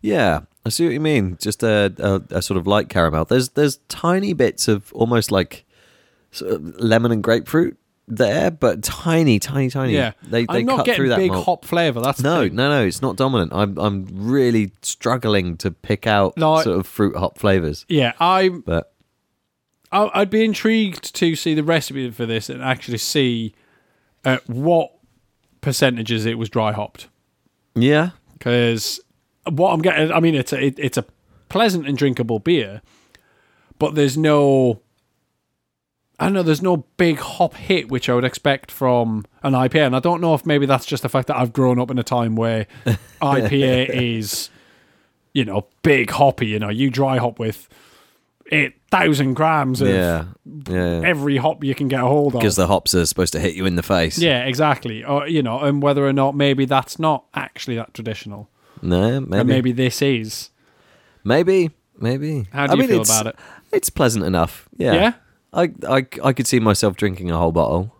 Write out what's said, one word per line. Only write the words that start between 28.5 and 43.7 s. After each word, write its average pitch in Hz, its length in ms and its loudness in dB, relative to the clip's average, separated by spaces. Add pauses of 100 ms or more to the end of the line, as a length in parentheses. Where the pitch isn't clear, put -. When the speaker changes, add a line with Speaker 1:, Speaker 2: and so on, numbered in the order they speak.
Speaker 2:
what 170 240 2
I'm 160 100 0
getting, 156 300 2
I 165 80 2
mean, 165 140 2
it's 135 180 -2
a, 135 120 -2
it, 135 140 0
it's 139 180 -4
a 151 80 -2 (460)
pleasant 190 360 0
and 143 120 -2
drinkable 120 400 0
beer, 110 420 -2 (1000)
but 151 160 -2
there's 143 220 2
no, 139 640 4 (1400)
I - 60 0
don't 190 80 2
know, 190 80 2
there's 160 200 2
no 180 160 2 (180)
big 170 220 2
hop - 360 -2
hit, 175 340 -2
which 131 200 -4
I 123 60 2
would 123 100 2
expect 135 460 -2
from 117 540 0 (180)
an 135 140 0
I 127 120 2
P 156 100 0
A. 147 80 4
And 127 100 0
I 131 40 0
don't 170 200 0
know 165 140 2
if 143 120 -4
maybe 143 200 2
that's 131 200 0
just 139 160 -6
the 131 60 -4
fact 131 200 -2
that 143 80 -2
I've 120 160 -2
grown 127 280 2
up 127 100 -4
in 127 80 -4
a 117 60 -2
time 117 320 -2
where 113 300 -2 (280)
Speaker 1:
<laughs> - 280 -10
Speaker 2:
I 139 260 2
P 139 160 2
A 127 220 2